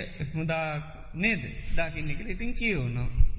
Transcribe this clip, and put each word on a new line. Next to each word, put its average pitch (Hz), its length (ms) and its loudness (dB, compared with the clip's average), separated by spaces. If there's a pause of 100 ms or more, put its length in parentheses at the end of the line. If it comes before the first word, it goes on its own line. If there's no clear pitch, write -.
(300)
හොඳා 160 380 -2 (440)
නේද? 185 320 0 (260)
දකින්නේ 160 460 0
කියලා 208 180 -4
ඉතින් 226 200 -2
කියවනවා. 123 560 0 (300)